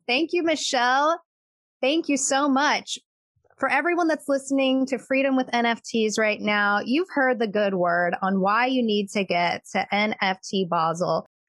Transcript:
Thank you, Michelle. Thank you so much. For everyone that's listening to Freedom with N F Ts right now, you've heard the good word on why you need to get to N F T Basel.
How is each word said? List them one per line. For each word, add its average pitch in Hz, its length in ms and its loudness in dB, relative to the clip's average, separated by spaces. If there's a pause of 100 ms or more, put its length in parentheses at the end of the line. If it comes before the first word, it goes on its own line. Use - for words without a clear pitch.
Thank 262 260 0
you, 349 80 0
Michelle. 285 800 0 (580)
Thank 311 300 0
you 285 80 2
so 277 320 0
much. 269 480 0 (640)
For 269 100 0
everyone 330 380 0
that's 302 200 -2
listening 269 600 0
to 254 100 -4
Freedom 269 380 0
with 254 180 0
N 240 140 0
F 233 160 -2
Ts 214 340 -2
right 214 240 0
now, 208 420 2
you've 277 300 -2
heard 262 240 2
the 233 80 -2
good 202 300 0
word 175 480 0
on 190 180 2
why 214 240 2
you 262 160 0
need 208 300 0
to 202 120 0
get 175 380 0 (120)
to 196 200 -2
N 208 300 0
F 190 180 0
T 190 260 -2
Basel. 165 600 -2 (220)